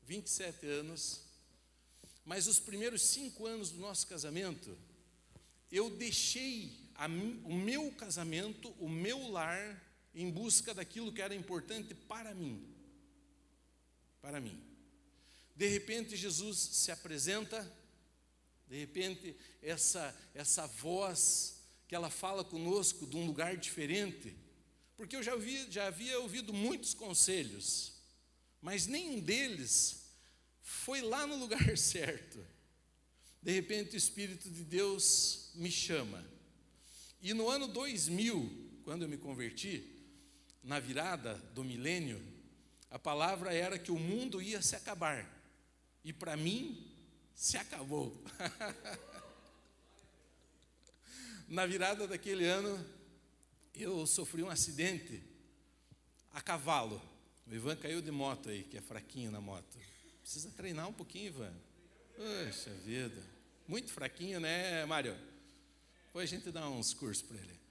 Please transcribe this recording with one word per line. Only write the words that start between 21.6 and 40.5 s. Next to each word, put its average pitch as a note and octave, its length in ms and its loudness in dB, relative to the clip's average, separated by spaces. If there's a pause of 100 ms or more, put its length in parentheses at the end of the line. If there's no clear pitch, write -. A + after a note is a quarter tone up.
que F3 80 -4
ela E3+ 140 0
fala F#3+ 340 0
conosco E3+ 640 4
de B2+ 80 -4
um E3+ 100 0
lugar E3 300 0
diferente, E3 800 -2 (640)
porque G3 180 -8
eu C4 80 -2
já A#3+ 100 0
ouvi, B3 380 -2
já G3+ 160 2
havia A#3+ 320 0
ouvido A3 340 -2
muitos A#3 400 2
conselhos, E3+ 1000 2 (680)
mas F3+ 260 0
nenhum D4 320 -2
deles F#3 840 4 (560)
foi - 400 -2
lá B3 240 2
no C#4+ 120 0
lugar A3+ 380 4
<laughs> - 20 -
certo. D3 680 0 (960)
De E3+ 100 0
repente, G3 440 0
o - 20 -2
Espírito F#3+ 520 0
de E3+ 140 -8
Deus F#3 920 4
me E3+ 160 0
chama. G#2+ 520 0 (960)
E F#3+ 120 0
no A3+ 160 4
ano C#4 180 2
dois G#3+ 400 2
mil, F3+ 640 2 (140)
quando D#3+ 180 -4
eu D#3+ 80 -2
me C#3+ 80 -4
converti, B2 720 -4 (760)